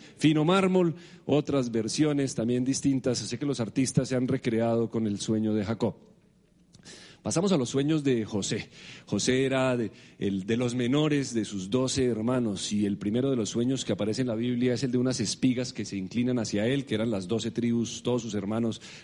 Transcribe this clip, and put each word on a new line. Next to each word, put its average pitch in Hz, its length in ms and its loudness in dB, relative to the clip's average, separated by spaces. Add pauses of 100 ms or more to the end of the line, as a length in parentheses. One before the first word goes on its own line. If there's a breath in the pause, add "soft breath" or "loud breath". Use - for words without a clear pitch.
(180 loud breath)
fino 156 280 4
mármol, 185 500 4 (320 loud breath)
otras 139 440 2
versiones 135 640 0
también 123 320 0
distintas. 131 540 0
Sé 107 180 -6
que 147 80 -4
los 139 140 -2
artistas 123 500 0
se 131 60 0
han 127 120 0
recreado 117 600 0
con 113 160 -2
el 101 140 0
sueño 110 340 0
de 107 100 2
Jacob. 107 300 -2 (1300 loud breath)
Pasamos 170 300 2
a 180 60 6
los 123 120 2
sueños 147 360 2
de 120 180 2
José. 101 460 -4 (360 loud breath)
José 127 380 2
era 131 320 2
de, 113 160 -2 (280 loud breath)
el, 98 260 -2
de 113 100 0
los 120 180 0
menores 139 600 0
de 113 100 0
sus 95 260 -8
doce 127 360 0
hermanos, 113 640 -2
y 104 140 2
el 101 120 0
primero 120 320 0
de 135 60 0
los 107 140 -2
sueños 123 340 -2
que - 80 -2
aparece 107 300 -2
en 123 80 -2
la 110 60 -2
Biblia 123 380 0
es 117 100 -4
el 123 100 -2
de 123 60 2
unas 127 200 0
espigas 123 540 0
que 110 100 -6
se 98 140 -8
inclinan 120 420 -2
hacia 104 260 0
él, 135 200 0
que 107 100 -4
eran 113 160 0
las 95 160 -4
doce 113 240 -2
tribus, 117 520 -2
todos 123 180 0
sus 107 140 -6
hermanos, 107 460 -2 (220 loud breath)